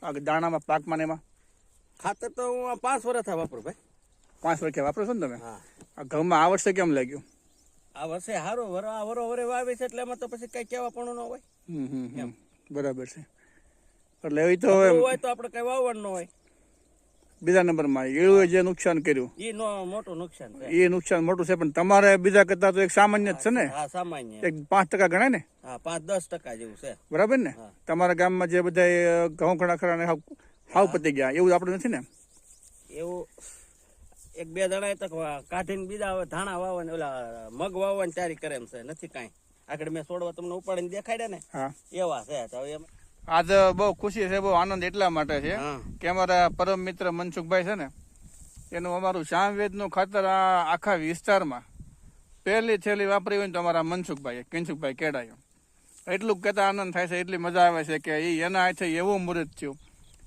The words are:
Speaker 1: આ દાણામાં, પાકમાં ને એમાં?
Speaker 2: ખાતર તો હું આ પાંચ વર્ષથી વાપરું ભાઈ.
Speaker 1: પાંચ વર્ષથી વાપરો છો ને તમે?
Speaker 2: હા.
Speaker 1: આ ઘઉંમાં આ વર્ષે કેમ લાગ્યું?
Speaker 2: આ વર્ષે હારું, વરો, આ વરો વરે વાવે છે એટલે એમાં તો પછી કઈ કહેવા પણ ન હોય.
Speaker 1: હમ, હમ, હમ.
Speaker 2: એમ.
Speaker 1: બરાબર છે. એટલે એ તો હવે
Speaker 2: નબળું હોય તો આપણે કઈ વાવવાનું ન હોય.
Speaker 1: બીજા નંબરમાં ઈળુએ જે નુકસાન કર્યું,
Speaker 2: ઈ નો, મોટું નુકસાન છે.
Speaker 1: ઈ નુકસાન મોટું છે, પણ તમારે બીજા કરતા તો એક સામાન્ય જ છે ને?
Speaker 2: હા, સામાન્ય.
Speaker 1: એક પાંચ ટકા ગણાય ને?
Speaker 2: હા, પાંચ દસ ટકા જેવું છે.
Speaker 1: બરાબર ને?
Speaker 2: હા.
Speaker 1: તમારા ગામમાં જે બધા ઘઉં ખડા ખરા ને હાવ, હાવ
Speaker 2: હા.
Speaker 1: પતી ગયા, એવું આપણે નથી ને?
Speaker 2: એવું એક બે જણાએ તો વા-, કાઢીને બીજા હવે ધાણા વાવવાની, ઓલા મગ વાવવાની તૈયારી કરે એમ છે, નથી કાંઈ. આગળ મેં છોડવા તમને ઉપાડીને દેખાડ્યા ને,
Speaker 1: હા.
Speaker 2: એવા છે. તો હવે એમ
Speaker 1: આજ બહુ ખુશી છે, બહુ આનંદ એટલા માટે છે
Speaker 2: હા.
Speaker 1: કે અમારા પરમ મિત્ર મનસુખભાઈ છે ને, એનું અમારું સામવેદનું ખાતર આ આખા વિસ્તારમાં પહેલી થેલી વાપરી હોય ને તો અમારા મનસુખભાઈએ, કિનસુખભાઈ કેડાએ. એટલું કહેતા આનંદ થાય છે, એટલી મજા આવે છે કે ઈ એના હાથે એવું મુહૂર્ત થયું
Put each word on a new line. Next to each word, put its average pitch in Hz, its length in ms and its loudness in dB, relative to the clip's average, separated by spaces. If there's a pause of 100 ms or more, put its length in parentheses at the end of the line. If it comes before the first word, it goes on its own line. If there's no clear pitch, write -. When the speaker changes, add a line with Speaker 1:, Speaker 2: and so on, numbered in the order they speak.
Speaker 1:
આ 160 120 -8
દાણામાં, 156 480 -2
પાકમાં 156 360 -2
ને 160 60 -2
એમાં? 156 180 -6 (800)
Speaker 2:
ખાતર 208 320 -6
તો 247 200 -8
હું 247 200 -6
આ 240 40 -6
પાંચ 247 300 -4
વર્ષથી 233 260 -4
વાપરું 160 320 -6
ભાઈ. 160 160 -14 (640)
Speaker 1:
પાંચ 160 200 0
વર્ષથી 156 200 -4
વાપરો 147 240 -2
છો 240 80 -2
ને 180 140 -4
તમે? 120 100 -8
Speaker 2:
હા. 113 220 -16 (380)
Speaker 1:
આ 151 60 -14
ઘઉંમાં 156 400 2
આ 170 60 6
વર્ષે 190 240 2
કેમ 180 180 2
લાગ્યું? 135 320 -2 (720)
Speaker 2:
આ 147 120 -10
વર્ષે 180 260 -8
હારું, 202 380 -4
વરો, 196 180 -6
આ 220 140 -6
વરો 233 260 -6
વરે 240 140 -4
વાવે 247 320 -4
છે 254 100 -8
એટલે 240 160 -8
એમાં 247 160 -8
તો 247 100 -10
પછી 233 200 -14
કઈ 240 180 -10
કહેવા 247 240 -8
પણ 240 240 -10
ન 240 40 -12
હોય. 240 240 -12 (280)
Speaker 1:
હમ, 147 180 -6
હમ, 131 200 -8
હમ. 127 120 -12
Speaker 2:
એમ. 120 140 -10 (380)
Speaker 1:
બરાબર 135 360 -6
છે. 160 140 -18 (1000)
એટલે 160 300 4
એ 185 40 2
તો 185 100 2
હવે 190 200 8
Speaker 2:
નબળું 165 140 8
હોય 254 160 4
તો 254 100 -4
આપણે 240 220 -4
કઈ 233 100 -10
વાવવાનું 247 440 -2
ન - 20 -8
હોય. 185 220 -6 (1120)
Speaker 1:
બીજા 180 220 6
નંબરમાં 147 440 2
ઈળુએ 180 400 6
જે 185 140 4
નુકસાન 175 420 0
કર્યું, 131 360 0
Speaker 2:
ઈ 220 140 -8
નો, 208 320 -6
મોટું 185 340 -10
નુકસાન 156 340 -14
છે. 135 140 -16
Speaker 1:
ઈ 175 220 6
નુકસાન 175 340 2
મોટું 175 220 0
છે, 180 100 2
પણ 160 160 0
તમારે 196 460 8
બીજા 190 280 6
કરતા 190 260 2
તો 185 100 2
એક 185 100 2
સામાન્ય 208 420 4
જ - 20 -6
છે - 140 0
ને? 240 160 2
Speaker 2:
હા, 139 220 -6
સામાન્ય. 139 540 -10
Speaker 1:
એક 165 140 -2 (140)
પાંચ 190 200 4
ટકા 190 180 4
ગણાય 190 220 4
ને? 226 160 0 (180)
Speaker 2:
હા, 123 140 -14
પાંચ 165 260 -8
દસ 185 240 -4
ટકા 135 280 -10
જેવું 113 200 -14
છે. 127 220 -14 (140)
Speaker 1:
બરાબર 208 260 4
ને? 254 120 0
Speaker 2:
હા. 110 220 -16 (160)
Speaker 1:
તમારા 175 260 4
ગામમાં 180 360 2
જે 180 120 2
બધા 175 680 4
ઘઉં 165 300 0
ખડા 175 200 0
ખરા 175 180 0
ને 170 100 -2
હાવ, 165 140 0 (540)
હાવ 190 140 6
Speaker 2:
હા. 160 60 -2
Speaker 1:
પતી 156 180 0
ગયા, 135 200 0
એવું 180 220 4
આપણે 180 220 2
નથી 190 120 -4
ને? 151 140 -4 (880)
Speaker 2:
એવું 170 380 -10 (1080)
એક 165 120 -12
બે 185 200 -4
જણાએ 196 280 -4
તો 196 140 -12
વા-, 156 400 -8
કાઢીને 185 380 -6
બીજા 202 260 -6
હવે 185 120 -4
ધાણા 180 340 -8
વાવવાની, 180 320 -6
ઓલા 147 240 -6 (340)
મગ 160 240 -8
વાવવાની 196 380 -2
તૈયારી 170 240 -6
કરે 147 200 -10
એમ 120 120 -12
છે, 117 160 -16
નથી 156 240 -14
કાંઈ. 123 240 -14 (360)
આગળ 151 220 -10
મેં 156 140 -8
છોડવા 175 300 -8
તમને 175 200 -10
ઉપાડીને 180 360 -6
દેખાડ્યા 226 380 -6
ને, 180 160 -12 (100)
Speaker 1:
હા. 135 180 -6 (200)
Speaker 2:
એવા 160 340 -4
છે. 127 220 -8
તો 120 120 -12
હવે 143 120 -10
એમ 151 140 -12 (420)
Speaker 1:
આજ 170 220 2 (260)
બહુ 196 180 2
ખુશી 202 360 -4
છે, 196 100 0
બહુ 196 100 0
આનંદ 185 340 2
એટલા 185 260 2
માટે 151 320 -2
છે 165 140 -4
Speaker 2:
હા. 147 240 -6 (200)
Speaker 1:
કે 165 100 -4
અમારા 180 400 4
પરમ 180 300 0
મિત્ર 185 320 -4
મનસુખભાઈ 175 520 -2
છે 202 120 -4
ને, 156 120 -8 (840)
એનું 175 260 -4
અમારું 185 280 -2
સામવેદનું 202 640 -2
ખાતર 190 360 0
આ 185 480 2
આખા 190 220 0
વિસ્તારમાં 165 680 0 (800)
પહેલી 220 340 2
થેલી 202 280 -2
વાપરી 202 320 0
હોય 202 100 -2
ને 180 60 -8
તો 175 60 -4
અમારા 170 240 2
મનસુખભાઈએ, 143 600 -6
કિનસુખભાઈ 156 500 -6
કેડાએ. 131 380 -6 (760)
એટલું 190 340 -2
કહેતા 202 260 2
આનંદ 196 260 -2
થાય 180 140 -2
છે, 175 120 -4
એટલી 180 180 -6
મજા 175 300 4
આવે 165 160 2
છે 156 160 -4
કે 156 200 -4
ઈ 165 220 0
એના 185 200 0
હાથે 180 240 0 (120)
એવું 196 240 0
મુહૂર્ત 170 380 -4
થયું 143 180 -8 (500)